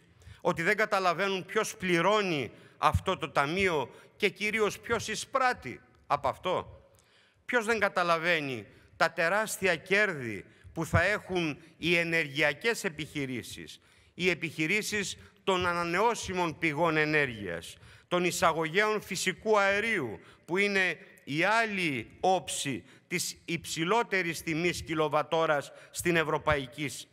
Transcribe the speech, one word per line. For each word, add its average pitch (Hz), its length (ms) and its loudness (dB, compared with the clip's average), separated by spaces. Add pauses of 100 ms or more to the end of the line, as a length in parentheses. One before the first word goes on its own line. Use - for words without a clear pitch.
(400)
ότι 170 220 0
δεν 196 140 2
καταλαβαίνουν 190 680 0
ποιος 214 320 -4
πληρώνει 180 760 2 (280)
αυτό 156 380 2
το 151 140 -6
ταμείο 156 600 0 (260)
και 208 120 0
κυρίως 208 500 -2
ποιος 226 300 -4
εισπράττει 254 720 -2 (260)
από 143 220 0
αυτό; 127 560 -4 (600)
Ποιος 233 200 0
δεν 226 140 2
καταλαβαίνει 165 880 0 (300)
τα 165 160 2
τεράστια 185 640 0
κέρδη 147 680 -2 (280)
που 165 140 -4
θα 170 160 4
έχουν 180 560 0 (180)
οι 170 200 2
ενεργειακές 165 880 0
επιχειρήσεις, 135 960 -6 (340)
οι 180 160 2
επιχειρήσεις 170 840 -2 (280)
των 180 220 2
ανανεώσιμων 175 920 0
πηγών 160 380 2
ενέργειας, 123 800 0 (320)
των 180 160 0
εισαγωγέων 175 760 2
φυσικού 190 580 0
αερίου, 196 640 0 (240)
που 165 120 -4
είναι 196 420 0 (260)
η 151 200 0
άλλη 196 680 0 (100)
όψη 151 640 0 (240)
της - 360 -4
υψηλότερης 170 960 -2
τιμής 165 400 -2
κιλοβατόρας 151 880 0 (180)
στην 170 260 0
Ευρωπαϊκή 151 760 0 (220)